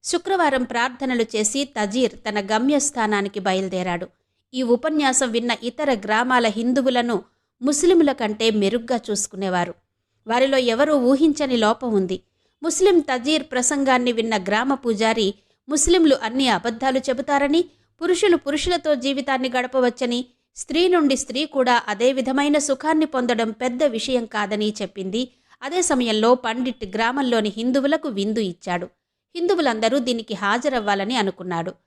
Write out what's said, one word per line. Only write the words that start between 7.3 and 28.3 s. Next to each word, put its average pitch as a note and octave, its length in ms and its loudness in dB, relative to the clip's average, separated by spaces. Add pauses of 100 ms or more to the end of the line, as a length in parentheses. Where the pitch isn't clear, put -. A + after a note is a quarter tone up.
ముస్లింల D4 500 4
కంటే A3 380 0
మెరుగ్గా A3+ 500 0 (100)
చూసుకునేవారు. F#3 640 -4 (520)
వారిలో C4 320 2
ఎవరూ B3+ 360 2
ఊహించని C#4 640 4
లోపం A3+ 360 2
ఉంది. F#3+ 280 0 (420)
ముస్లిం F4+ 360 4
తజీర్ C#4+ 440 0
ప్రసంగాన్ని B3+ 720 0
విన్న A3+ 240 -2
గ్రామ G#3 380 0
పూజారి, A3 600 0 (340)
ముస్లింలు D#4 540 4
అన్ని B3+ 260 0
అబద్ధాలు A#3 500 0
చెబుతారని, C#4 680 0 (380)
పురుషులు F4 340 4
పురుషులతో D#4 580 0
జీవితాన్ని C4 540 -2
గడపవచ్చని, B3 760 -2 (320)
స్త్రీ E4+ 320 0
నుండి D4+ 280 4
స్త్రీ C4 300 -4
కూడా B3 420 2
అదే A3 240 2
విధమైన C4+ 460 0
సుఖాన్ని D4+ 480 0
పొందడం A#3+ 440 -2
పెద్ద B3 320 -4
విషయం A#3+ 440 -2
కాదని G#3+ 560 -2
చెప్పింది. G3 460 -6 (340)
అదే E4 200 -2
సమయంలో A#3+ 520 2
పండిట్ B3 500 -6
గ్రామంలోని A3+ 720 -2
హిందువులకు C#4 520 0
విందు G#3 300 -4